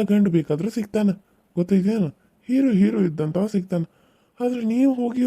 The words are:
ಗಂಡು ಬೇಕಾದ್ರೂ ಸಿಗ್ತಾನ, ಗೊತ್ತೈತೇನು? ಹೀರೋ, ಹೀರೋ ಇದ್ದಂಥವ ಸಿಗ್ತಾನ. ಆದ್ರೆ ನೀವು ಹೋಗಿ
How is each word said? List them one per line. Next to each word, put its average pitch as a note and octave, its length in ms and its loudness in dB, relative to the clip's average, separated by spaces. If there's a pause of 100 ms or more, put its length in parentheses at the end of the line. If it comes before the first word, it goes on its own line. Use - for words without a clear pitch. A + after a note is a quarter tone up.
ಗಂಡು G3+ 280 4
ಬೇಕಾದ್ರೂ D#3 400 -2
ಸಿಗ್ತಾನ, G#3+ 320 0 (460)
ಗೊತ್ತೈತೇನು? F#3+ 540 0 (400)
ಹೀರೋ, C4+ 200 2 (120)
ಹೀರೋ G#3+ 180 2 (100)
ಇದ್ದಂಥವ D#3 440 -2
ಸಿಗ್ತಾನ. F3+ 300 -2 (560)
ಆದ್ರೆ B3 220 -2 (120)
ನೀವು C4+ 260 4
ಹೋಗಿ B3 280 -2